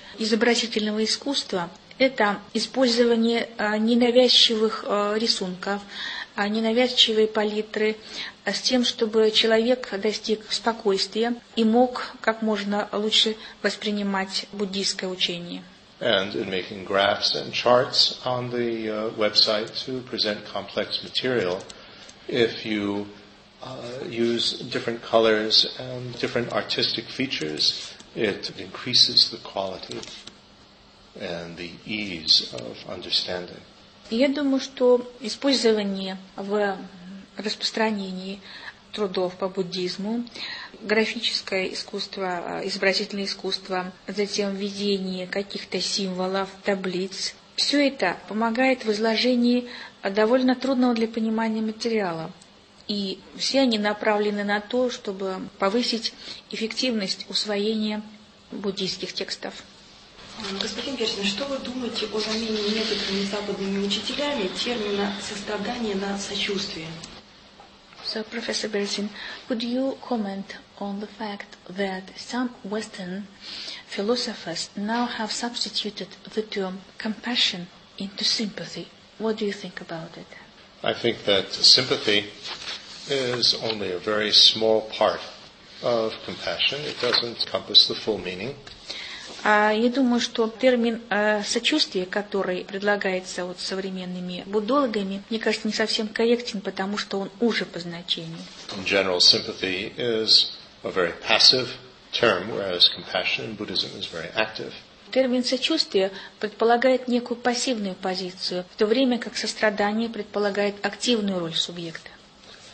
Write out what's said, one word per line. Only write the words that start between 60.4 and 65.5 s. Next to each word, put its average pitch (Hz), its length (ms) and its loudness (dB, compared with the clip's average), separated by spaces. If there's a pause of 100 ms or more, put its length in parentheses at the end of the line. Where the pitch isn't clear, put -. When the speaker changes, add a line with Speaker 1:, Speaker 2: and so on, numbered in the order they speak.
Speaker 3:
господин 247 360 -6
Першин, 202 260 -2
что 202 220 -2
вы 277 140 -4
думаете 240 480 -4
о 202 120 -4
замене 220 500 -2
некоторыми 202 540 0
западными 196 640 -2
учителями 226 640 -2 (140)
термина 202 580 -2
«сострадание» 214 760 -4